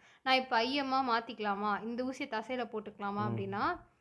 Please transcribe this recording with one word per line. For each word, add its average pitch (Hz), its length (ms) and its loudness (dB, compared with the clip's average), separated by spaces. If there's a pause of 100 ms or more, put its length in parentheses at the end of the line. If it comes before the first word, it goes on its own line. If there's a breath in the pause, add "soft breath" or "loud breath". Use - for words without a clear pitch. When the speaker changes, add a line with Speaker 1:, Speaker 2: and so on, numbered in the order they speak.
(220 soft breath)
Speaker 1:
நான் 262 140 4
இப்போ 254 200 2
ஐ 247 180 2
எம்மா 269 260 2
மாத்திக்கலாமா, 208 840 0
இந்த 233 220 -2
ஊசியை 262 220 -4
தசையில 226 420 -4
போட்டுக்கலாமா 208 440 -6
Speaker 2:
ம். 208 240 0
Speaker 1:
அப்படின்னா 196 260 -2 (380 soft breath)